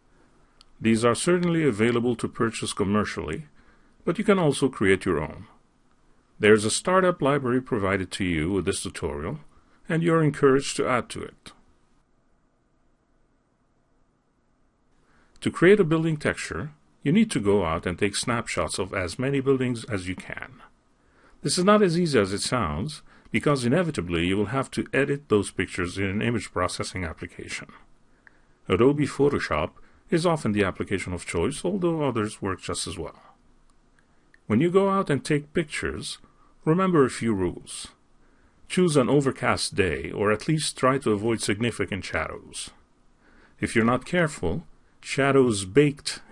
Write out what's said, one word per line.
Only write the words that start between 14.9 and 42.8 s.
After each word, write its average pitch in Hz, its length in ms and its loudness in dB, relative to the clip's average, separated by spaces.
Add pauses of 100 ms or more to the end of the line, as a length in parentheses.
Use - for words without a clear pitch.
To - 80 -2
create 196 300 6
a 196 40 6
building 160 340 0
texture, 101 560 -6 (280)
you 143 100 0
need 220 200 4
to 147 80 -2
go 101 260 2
out 82 220 -2
and 90 100 -4
take 101 180 0
snapshots 117 640 -4
of 98 160 -4
as 90 240 -4
many 139 220 0
buildings 127 460 0
as 95 220 -6
you 92 80 -4
can. - 460 -14 (800)
This 147 160 -2
is 180 60 2
not 208 180 6
as 175 160 2
easy 156 220 2
as 98 140 2
it 95 80 -4
sounds, 107 600 -4 (300)
because 135 340 0
inevitably 117 600 0
you 95 100 0
will 104 100 0
have 131 240 -4
to - 220 -4
edit 139 360 -2
those 101 200 2
pictures 87 480 -6
in 98 80 -2
an 98 160 -2
image 117 300 -4
processing 92 520 -4
application. - 640 -12 (1000)
Adobe 127 380 4
Photoshop 92 640 0 (380)
is 170 160 2
often 160 260 0
the 101 120 2
application 95 500 -4
of 85 120 -8
choice, 90 400 -4
although 175 380 -2
others 113 380 -4
work 95 200 -4
just - 260 -8
as - 100 -10
well. 73 240 -12 (1200)
When 107 160 4
you 170 80 4
go 196 200 4
out 196 200 0
and 135 140 0
take 147 300 -2
pictures, - 640 -6 (460)
remember 175 420 4
a 120 40 2
few - 240 -2
rules. 90 540 -6 (800)
Choose 175 280 2
an 120 120 4
overcast 123 640 0
day, 85 360 0
or 101 200 0
at 107 160 -2
least 156 300 -2
try 135 200 2
to 120 140 0
avoid 107 300 0
significant 104 640 -2
shadows. - 640 -8 (920)